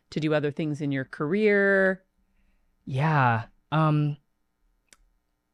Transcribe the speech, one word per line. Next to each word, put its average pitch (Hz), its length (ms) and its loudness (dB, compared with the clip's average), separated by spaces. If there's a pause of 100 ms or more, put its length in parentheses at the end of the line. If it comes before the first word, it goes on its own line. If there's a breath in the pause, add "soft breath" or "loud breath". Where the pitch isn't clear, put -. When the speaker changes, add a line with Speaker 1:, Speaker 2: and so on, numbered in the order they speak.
(120)
Speaker 1:
to 165 100 -6
do 156 120 0
other 147 180 0
things 151 280 -4
in 143 120 -4
your 135 140 -2
career? 196 960 0 (840)
Speaker 2:
Yeah. 131 580 0 (280)
Um, 151 440 2 (1400)